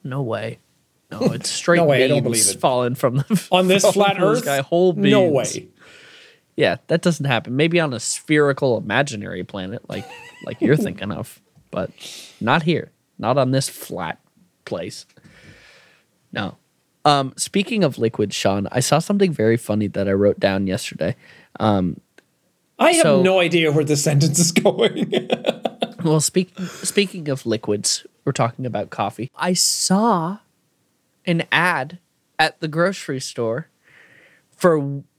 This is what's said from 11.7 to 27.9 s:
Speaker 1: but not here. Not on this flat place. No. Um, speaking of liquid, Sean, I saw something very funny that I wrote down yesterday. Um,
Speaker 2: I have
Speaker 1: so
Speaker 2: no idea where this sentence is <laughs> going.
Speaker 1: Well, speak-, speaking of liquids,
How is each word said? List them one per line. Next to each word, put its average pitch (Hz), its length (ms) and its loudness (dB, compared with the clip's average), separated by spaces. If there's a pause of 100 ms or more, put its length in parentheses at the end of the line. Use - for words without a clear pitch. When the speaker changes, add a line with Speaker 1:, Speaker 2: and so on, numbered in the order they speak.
Speaker 1:
but - 180 -6 (500)
not 131 240 2
here. 156 280 -2 (260)
Not 127 220 0
on 131 100 2
this 131 200 0
flat - 500 -10 (460)
place. 95 420 -10 (1200)
No. - 260 -8 (480)
Um, 139 320 2
speaking 202 460 -2
of 139 140 0
liquid, 110 380 -2
Sean, 101 360 0
I 127 100 0
saw 147 180 2
something 196 340 0
very 113 240 2
funny 107 300 -2
that 98 200 -4
I 98 60 2
wrote 101 260 2
down 98 280 0
yesterday. 92 480 -4 (440)
Um, 98 400 0 (800)
Speaker 2:
I 311 160 4
have 330 100 4
Speaker 1:
so 180 200 6
Speaker 2:
no 190 160 4
idea 165 320 2
where 151 120 2
this 147 200 0
sentence 151 340 2
is 170 140 2
<laughs> - 0 -
going. - 760 0 (760)
Speaker 1:
Well, 156 180 2
speak-, - 380 -2
speaking 185 680 -4
of 131 180 -4
liquids, 107 580 -2 (200)